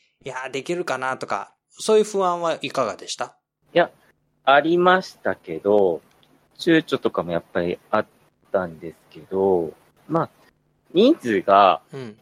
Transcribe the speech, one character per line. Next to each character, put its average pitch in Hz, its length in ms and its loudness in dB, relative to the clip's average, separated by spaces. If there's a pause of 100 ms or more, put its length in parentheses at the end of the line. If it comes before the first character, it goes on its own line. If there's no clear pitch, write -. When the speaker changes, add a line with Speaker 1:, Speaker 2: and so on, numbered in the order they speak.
(240)
Speaker 1:
「い - 40 -14
や、 131 200 -12
で 131 140 -8
き 175 120 -6
る 175 120 -6
か 139 100 -4
な」 131 220 -6
と - 80 -10
か、 104 280 -8 (140)
そ - 280 0
う - 20 6
い - 20 6
う 214 40 2
不 196 200 -2
安 175 160 -2
は 160 220 -2
い 139 80 -8
か 131 160 -2
が 98 100 -6
で - 100 -20
し - 100 -10
た？ - 200 -10 (380)
Speaker 2:
い 165 40 2
や、 170 120 2 (540)
あ 135 140 6
り 165 200 2
ま 180 240 4
し - 160 -20
た 95 160 -4
け 80 240 -12
ど、 98 420 2 (560)
躊 165 260 2
躇 - 140 -4
と 113 140 -4
か 95 120 -4
も 87 100 -8
や 85 80 -2
っ - 20 -6 (100)
ぱ 95 80 -2
り 87 180 -4 (120)
あ 107 80 0
っ - 80 -4 (440)
た 95 140 0
ん 80 160 -12
で 82 120 -14
す - 40 -20 (140)
け 82 100 -20
ど、 92 540 0 (340)
ま 160 140 -2
あ、 131 80 -8 (640)
人 233 220 6
数 104 260 -2
が、 98 400 4 (100)
Speaker 1:
う 139 60 -16
ん。 117 240 -16